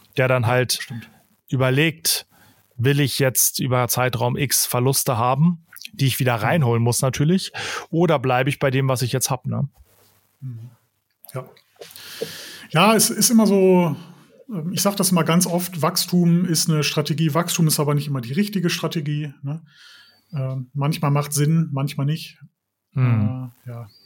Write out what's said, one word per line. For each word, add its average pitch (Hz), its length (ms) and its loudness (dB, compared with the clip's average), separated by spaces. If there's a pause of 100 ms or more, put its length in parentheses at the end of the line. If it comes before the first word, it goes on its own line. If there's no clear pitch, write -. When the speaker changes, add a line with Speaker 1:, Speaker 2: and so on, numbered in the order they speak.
(180)
Speaker 1:
Der 131 100 2
dann 127 200 2
halt 123 340 0
Speaker 2:
Stimmt. - 260 -12 (400)
Speaker 1:
überlegt, 139 760 0 (500)
will 139 240 2
ich 139 200 0
jetzt - 420 0
über 123 260 0
Zeitraum 123 480 0
X 139 300 -2
Verluste 127 520 0
haben, 135 460 2 (300)
die 135 140 0
ich 117 120 0
wieder 123 180 2
Speaker 2:
Mhm. 104 60 -4
Speaker 1:
reinholen 120 380 2
muss 117 200 2
natürlich, 147 500 0 (380)
oder 165 280 2
bleibe 131 320 2
ich 139 80 -2
bei 139 140 0
dem, 135 160 2
was 131 160 0
ich 120 80 -2
jetzt 131 180 -2
hab, - 160 -4
ne? 127 220 -2 (720)
Speaker 2:
Mhm. 120 320 -14 (640)
Ja. 127 120 -12 (1200)
Ja, 202 260 4
es 214 140 2
ist 214 200 0
immer 220 160 6
so, 185 500 4 (540)
ähm, 175 220 -6
ich 254 100 -4
sag 202 140 0
das 185 160 0
mal 170 120 4
ganz 165 220 2
oft, 175 360 -4
Wachstum 175 640 2
ist 160 240 0
eine 151 140 2
Strategie, 151 500 0
Wachstum 170 340 0
ist 151 120 0
aber 147 140 0
nicht 147 140 -2
immer 135 140 -4
die 117 100 -8
richtige 180 380 -2
Strategie, 151 720 -6
ne? 147 200 -8 (720)
Ähm, 131 400 -6
manchmal 143 380 0
macht 147 220 0
Sinn, 151 400 2
manchmal 139 320 -2
nicht. - 340 -6 (540)
Speaker 1:
Mhm. 123 580 0 (140)
Speaker 2:
Äh, 123 40 -16
ja. 120 180 -14 (180)